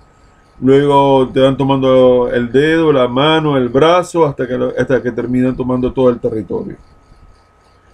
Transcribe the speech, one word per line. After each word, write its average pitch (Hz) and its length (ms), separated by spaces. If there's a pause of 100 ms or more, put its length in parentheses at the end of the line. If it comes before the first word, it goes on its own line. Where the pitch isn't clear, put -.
(600)
luego 139 680
te 127 120
van 135 160
tomando 131 760
el 120 180
dedo, 156 420
la 127 140
mano, 147 500
el 127 120
brazo, 165 560
hasta 135 240
que 123 60
lo, 127 240
hasta 127 240
que 120 100
terminan 123 440
tomando 127 360
todo 131 160
el 120 100
territorio. - 580 (1160)